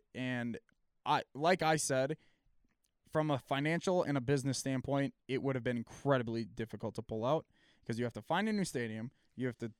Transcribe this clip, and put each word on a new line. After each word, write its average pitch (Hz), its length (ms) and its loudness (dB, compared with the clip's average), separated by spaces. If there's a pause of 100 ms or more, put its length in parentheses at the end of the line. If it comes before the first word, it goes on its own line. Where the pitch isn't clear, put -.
(160)
and 123 420 -4 (480)
I, 139 180 2 (100)
like 165 300 2
I 160 140 4
said, 139 400 0 (920)
from 156 200 2
a 135 80 2
financial 165 640 2
and 143 140 0
a 131 40 0
business 131 380 2
standpoint, 135 560 -2 (120)
it 127 140 0
would 135 140 0
have 120 80 -2
been 123 140 0
incredibly 117 680 0
difficult 107 500 -6
to 113 60 -6
pull 110 240 -4
out 151 200 2 (400)
'cause 113 120 -4
you 120 80 -2
have 117 80 -6
to 107 80 -10
find 185 260 0
a 214 60 0
new 202 100 0
stadium, 117 460 -4 (260)
you 127 120 -2
have 120 100 -4
to 117 220 -6